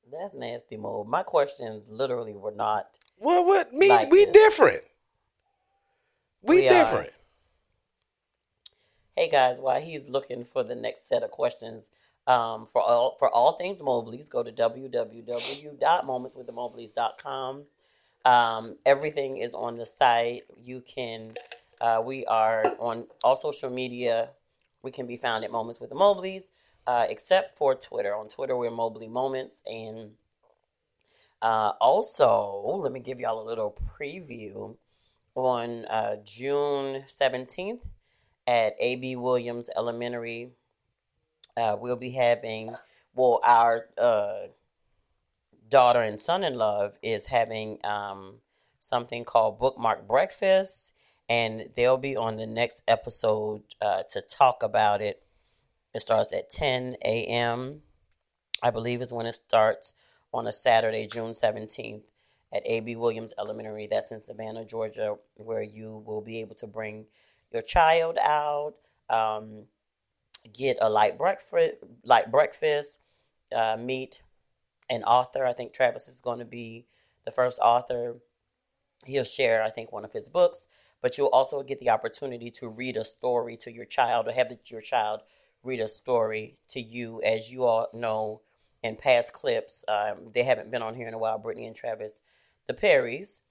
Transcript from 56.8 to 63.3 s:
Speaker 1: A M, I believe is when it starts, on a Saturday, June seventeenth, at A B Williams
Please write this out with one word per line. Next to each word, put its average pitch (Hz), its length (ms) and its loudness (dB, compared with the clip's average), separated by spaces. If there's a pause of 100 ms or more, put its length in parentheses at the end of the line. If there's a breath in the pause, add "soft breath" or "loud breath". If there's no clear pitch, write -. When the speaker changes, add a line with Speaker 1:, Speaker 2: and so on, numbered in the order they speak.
Speaker 1:
A 113 220 0
M, 120 580 -2 (800)
I 120 80 4
believe 120 300 -4
is 120 120 -10
when 117 140 -6
it 117 80 -6
starts, - 600 2 (380)
on 117 140 -4
a 110 60 -4
Saturday, 113 540 2
June 113 280 -8
seventeenth, 110 680 -6 (480)
at 110 140 -4
A 113 140 -2
B 113 140 -8
Williams 113 440 -4